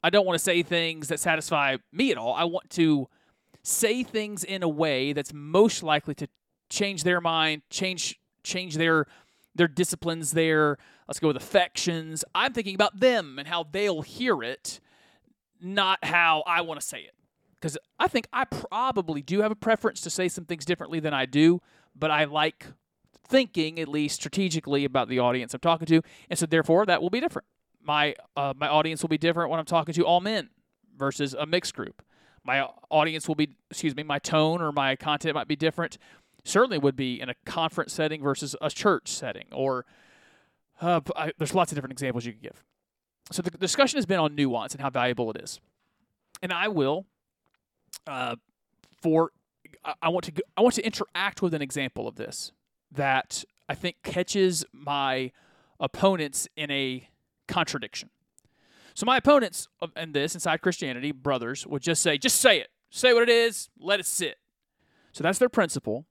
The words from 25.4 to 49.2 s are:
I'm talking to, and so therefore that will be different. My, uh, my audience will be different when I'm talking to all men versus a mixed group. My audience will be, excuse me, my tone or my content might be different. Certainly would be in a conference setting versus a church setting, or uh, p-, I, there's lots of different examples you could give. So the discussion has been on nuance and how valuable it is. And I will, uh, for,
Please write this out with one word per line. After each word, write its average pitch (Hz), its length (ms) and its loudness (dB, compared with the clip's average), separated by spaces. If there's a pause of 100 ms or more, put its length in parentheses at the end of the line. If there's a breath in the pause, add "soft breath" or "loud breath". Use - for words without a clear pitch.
I'm - 60 -10
talking 165 260 0
to, 165 160 6 (260 loud breath)
and 170 100 -4
so 175 60 0
therefore 165 400 4
that 180 160 2
will 180 100 -2
be 220 80 0
different. - 300 -4 (340)
My, 147 320 0 (220)
uh, 139 200 -2
my 143 120 -2
audience 151 340 2
will 165 60 -4
be 156 100 2
different 165 320 0
when 165 80 -2
I'm 156 80 -6
talking 160 280 0
to 170 100 4
all 175 160 4
men 196 300 -4 (460)
versus 139 380 -4
a 147 120 -6
mixed 175 280 -2
group. - 280 -12 (420 soft breath)
My 131 240 0 (220)
audience 156 360 2
will 160 80 -2
be, 147 220 -2 (140)
excuse 143 260 -4
me, 147 60 -10
my 147 160 -4
tone 160 420 2
or 156 100 -4
my 135 240 0
content 151 400 -4
might 139 140 -6
be 147 80 -2
different. 160 400 -2 (480 soft breath)
Certainly 226 340 2
would 139 160 2
be 127 260 -4
in 127 100 -10
a 120 40 -8 (120)
conference 160 480 -4
setting 156 280 -2
versus 139 380 -2
a 131 100 -2
church - 380 0
setting, - 420 -8
or 131 360 -2 (920 soft breath)
uh, 170 200 2
p-, - 160 -8
I, 156 220 -6
there's 151 160 -4
lots 180 180 2
of 147 40 -6
different 131 160 -8
examples 123 320 -6
you 120 80 -8
could 110 100 -20
give. - 220 -18 (680)
So 175 100 -6
the 180 80 -4
discussion 254 460 4
has 220 100 0
been 180 140 2
on 151 140 2
nuance 127 400 0
and 135 60 -14
how 135 100 -2
valuable 123 400 0
it - 120 -8
is. - 180 -14 (840)
And 185 100 -6
I 180 160 0
will, 165 380 0 (1000)
uh, 127 300 -6 (680)
for, 165 280 4 (540)